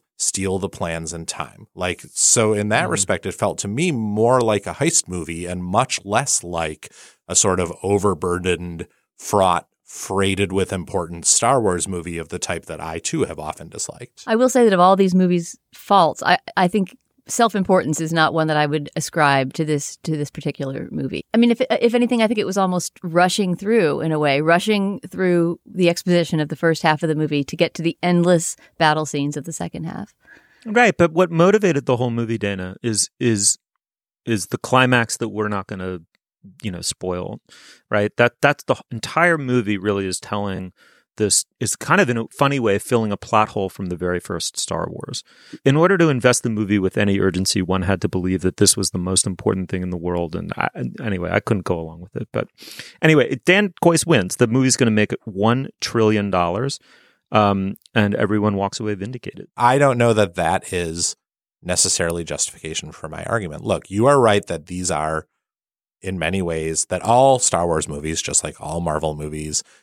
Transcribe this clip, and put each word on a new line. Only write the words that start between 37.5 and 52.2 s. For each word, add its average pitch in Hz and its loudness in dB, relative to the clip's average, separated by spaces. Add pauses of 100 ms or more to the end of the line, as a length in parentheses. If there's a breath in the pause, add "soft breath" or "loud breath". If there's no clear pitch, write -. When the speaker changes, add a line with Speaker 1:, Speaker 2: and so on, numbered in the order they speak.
Speaker 2:
right? 104 0
That, 120 4
that's 143 2
the 131 0 (160)
entire 165 0
movie 123 0
really 98 -2
is 92 -6
telling 95 -6 (420 soft breath)
this, - 0 (140)
is - -2
kind - 2
of 139 2
in 117 0
a 113 -4
funny 139 0
way 101 2
filling 113 0
a 101 -4
plot 107 0
hole 95 -4
from - -10
the 90 -4
very 87 -2
first - -8
Star - -4
Wars. - -12 (400 loud breath)
In 139 4
order 180 4
to 165 4
invest 127 2
the 123 -2
movie 104 0
with 92 0
any 101 2
urgency, 95 0
one 92 0
had 92 0
to 90 0
believe 92 -2
that 92 -2
this - 4
was 95 -2
the - -6
most 90 -2
important 95 -2
thing 90 -4
in 90 -6
the 90 -6
world. 87 -4
And 82 -8
I, - 0
and - -8
anyway, 90 -6
I 98 0
couldn't 101 -2
go 87 -2
along 82 -12
with 92 -20
it. - -8